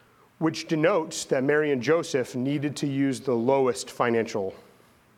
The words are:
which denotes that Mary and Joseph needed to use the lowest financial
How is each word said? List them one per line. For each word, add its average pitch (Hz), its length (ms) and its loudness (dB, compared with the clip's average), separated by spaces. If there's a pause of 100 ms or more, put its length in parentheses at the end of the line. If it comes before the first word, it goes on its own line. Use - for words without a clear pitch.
(400)
which 160 280 -2
denotes 160 580 0
that 135 180 0
Mary 147 280 2
and 127 120 -2
Joseph 139 520 0
needed 139 420 -4
to 156 100 -2
use 135 320 0
the 120 160 -2
lowest 123 560 2
financial 113 640 0 (640)